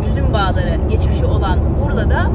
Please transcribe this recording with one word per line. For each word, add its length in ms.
üzüm 240
bağları 440
geçmişi 360
olan 340
Urla'da 500